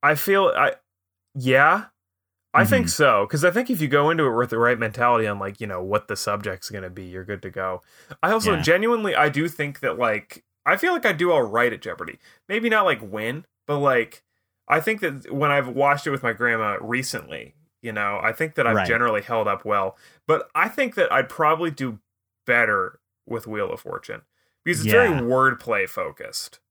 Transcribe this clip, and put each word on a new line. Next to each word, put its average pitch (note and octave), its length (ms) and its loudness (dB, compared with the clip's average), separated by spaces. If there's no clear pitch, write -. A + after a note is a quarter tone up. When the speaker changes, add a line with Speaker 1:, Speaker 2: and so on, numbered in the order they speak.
Speaker 1:
I D3 140 4
feel, G3 380 2
I, - 200 2
yeah, C#3 520 4
I D#3+ 120 6
think B3 220 4
Speaker 2:
Mm-hmm. - 40 -4
Speaker 1:
so. A2+ 360 4
'Cause D3+ 180 -2
I F3+ 60 6
think A#3+ 200 -2
if G3+ 100 0
you D#3 80 0
go C#3+ 220 4
into D#3+ 160 2
it B2 100 0
with A#2+ 140 0
the A2+ 80 -2
right A#2+ 200 2
mentality A#2 480 2
on, G2+ 120 -4
like, G2 220 -8
you A2+ 60 -8
know, F#2 160 -6
what G2+ 260 -2
the G#2 80 -4
subject's G2+ 540 -6
gonna F#2+ 200 -10
be, F#2 140 -16
you're F#2 200 -12
good G2+ 180 -10
to F#2+ 80 -12
go. F#2+ 320 -6
I F3+ 100 2
also G#3+ 240 2
Speaker 2:
Yeah. - 60 -2
Speaker 1:
genuinely, G#3 520 2
I D3+ 140 4
do D3 200 -2
think D3 320 -8
that, A2+ 180 -4
like, A2 460 -4
I E3+ 100 2
feel F4+ 160 0
like D#4+ 140 0
I G#3 60 2
do F3 200 2
all D3 100 4
right A#2 300 2
at E2+ 80 -10
Jeopardy. E2+ 380 -12
Maybe A3 200 -2
not, A3 160 2
like, D3 160 2
win, A2 460 -8
but, D3 120 -2
like, C3 460 0
I D#3 140 2
think G#3 200 -2
that C#3+ 320 -6
when C#3+ 180 0
I've C#3+ 180 0
watched C#3 380 0
it D#3 40 -2
with C#3 120 -4
my A#2 120 -2
grandma A2 460 -2
recently, F#2 760 -8
you A#2 120 -10
know, G#2 300 -4
I A2 100 0
think D#3+ 240 -6
that C3 100 0
I've A2+ 100 2
Speaker 2:
Right. G2 120 0
Speaker 1:
generally A#2 340 0
held A2 260 -2
up G2 160 -4
well. G2 320 -2
But D#3 280 0
I F3 140 0
think B3+ 280 -2
that F#3+ 160 2
I'd C3+ 160 0
probably D#3+ 420 0
do B2+ 300 -8
better A2 540 2
with A2+ 200 -8
Wheel G#2+ 260 -4
of - 80 -8
Fortune - 420 -12
because E3 200 -2
it's A2 80 2
Speaker 2:
Yeah. A#3 160 6
Speaker 1:
very D#3 140 0
wordplay A#2+ 680 0
focused. - 680 -10